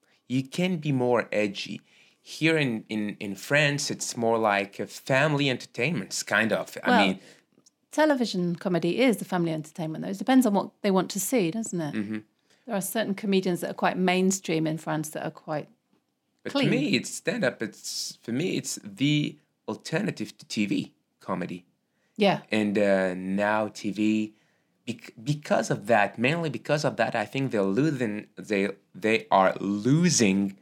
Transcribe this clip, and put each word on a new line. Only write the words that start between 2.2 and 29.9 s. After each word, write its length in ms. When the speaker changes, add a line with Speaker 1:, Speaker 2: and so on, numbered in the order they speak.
Speaker 1:
Here 360
in, 300
in, 300
in 160
France, 560
it's 260
more 220
like 400
a 80
family 640
entertainment, 800
kind 240
of. 320
I 60
Speaker 2:
Well, 160
Speaker 1:
mean, 120
Speaker 2:
television 640
comedy 440
is 160
the 80
family 280
entertainment, 520
though. 60
It 80
depends 280
on 80
what 160
they 80
want 200
to 100
see, 300
doesn't 300
it? 140
Speaker 1:
Mm-hmm. 240
Speaker 2:
There 100
are 40
certain 340
comedians 460
that 100
are 40
quite 220
mainstream 720
in 120
France 320
that 140
are 60
quite 380
Speaker 1:
But 80
Speaker 2:
clean. 160
Speaker 1:
for 20
me, 260
it's 140
stand-up. 520
It's, 600
for 100
me, 240
it's 280
the 520
alternative 720
to 80
T 200
V 260
comedy. 440
Speaker 2:
Yeah. 220
Speaker 1:
And, 280
uh, 360
now 540
T 220
V, 440
bec-, 260
because 480
of 160
that, 320
mainly 320
because 340
of 120
that, 180
I 120
think 260
they're 100
losing, 640
they, 340
they 360
are 300
losing 1000